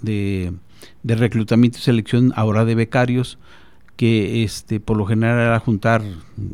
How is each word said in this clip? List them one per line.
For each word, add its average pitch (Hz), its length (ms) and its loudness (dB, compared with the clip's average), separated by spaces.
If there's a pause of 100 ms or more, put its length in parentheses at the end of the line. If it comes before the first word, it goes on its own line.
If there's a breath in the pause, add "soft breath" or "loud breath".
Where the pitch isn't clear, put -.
de, 98 500 -4 (520 loud breath)
de 117 100 -2
reclutamiento 113 640 2
y - 20 -14
selección 123 560 2
ahora 110 280 2
de 113 100 0
becarios, 123 640 -2 (580 soft breath)
que, 113 460 0
este, 107 360 -4
por 107 200 -2
lo 101 80 -2
general 113 320 0
era 117 220 2
juntar 113 420 0 (520)